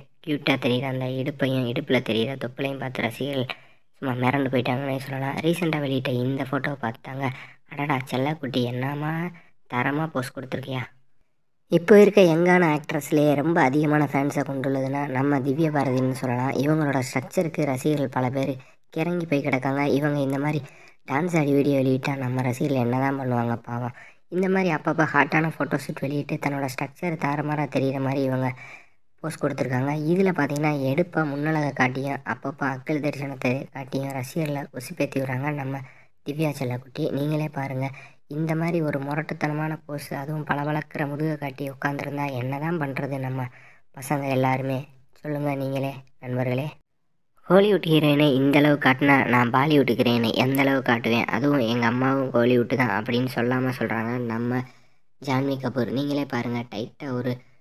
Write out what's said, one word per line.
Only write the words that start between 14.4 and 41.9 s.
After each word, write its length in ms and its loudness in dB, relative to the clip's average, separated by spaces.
கொண்டுள்ளதுன்னா 580 -2
நம்ம 320 2
திவ்யா 320 0
பாரதின்னு 400 2
சொல்லலாம். 400 -2
இவங்களோட 480 2
ஸ்ட்ரக்சருக்கு 640 -2
ரசிகர்கள் 440 0
பல 200 0
பேர் 260 -2
கிறங்கி 320 -2
போய் 120 2
கிடக்காங்க. 420 0
இவங்க 260 2
இந்த 200 0
மாதிரி 220 -2
dance 260 0
ஆடி 160 4
video 260 4
வெளியிட்டா 360 2
நம்ம 260 -2
ரசிகர்கள் 420 0
என்னதான் 360 0
பண்ணுவாங்க 360 0
பாவம். 400 -6
இந்த 220 0
மாதிரி 240 2
அப்பப்போ 400 0
ஹாட்டான 440 4
ஃபோட்டோஷூட் 420 -4
வெளியிட்டு 360 -4
தன்னோட 300 -2
structure 520 -6
தாறுமாறா 480 -2
தெரியிற 260 0
மாதிரி 200 -2
இவங்க 320 0
போஸ் 240 -8
கொடுத்துருக்காங்க. 480 -2
இதுல 200 2
பார்த்தீங்கன்னா 420 0
எடுப்பா 420 0
முன்னழகை 460 -2
காட்டியும் 520 -2
அப்பப்போ 400 -6
அக்கிள் 360 -4
தரிசனத்தை 720 -4
காட்டியும் 380 -6
ரசிகர்களை 500 -4
உசுப்பேத்தி 580 -6
விடுறாங்க 340 -2
நம்ம 240 -6
திவ்யா 300 0
செல்லக்குட்டி. 520 -4
நீங்களே 360 -2
பாருங்க, 420 -4
இந்த 280 -2
மாதிரி 260 0
ஒரு 180 0
முரட்டுத்தனமான 840 -4
pose, 280 -10
அதுவும் 320 -6
பளபளக்கிற 640 -2
முதுகை 300 -2
காட்டி 320 -8
உட்காந்துருந்தா 640 -4